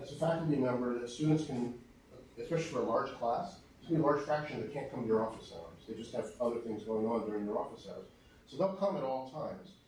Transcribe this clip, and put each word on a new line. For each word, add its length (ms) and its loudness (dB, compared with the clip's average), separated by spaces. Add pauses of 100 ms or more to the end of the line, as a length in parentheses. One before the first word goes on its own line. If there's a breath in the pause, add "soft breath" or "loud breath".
as 120 -10
a 20 -8
faculty 400 2
member 420 2
that 120 -4
students 360 4
can, 300 -2 (640)
especially 240 0
for 160 -2
a 60 2
large 340 2
class, 400 0 (220)
there's 100 -10
gonna 80 6
be 40 6
a 20 4
large 200 4
fraction 360 0
that 120 -6
can't 160 -4
come 120 -4
to 60 -2
your 200 6
office 260 -10
hours. 120 -10 (220)
They 80 -8
just 200 -8
have 240 -2
other 200 2
things 240 -4
going 220 0
on 220 2
during 180 -2
their 120 0
office 320 -6
hours. 180 -12 (400 loud breath)
So 100 -10
they'll 160 2
come 220 0
at 80 -2
all 260 -2
times. 440 -8 (140 soft breath)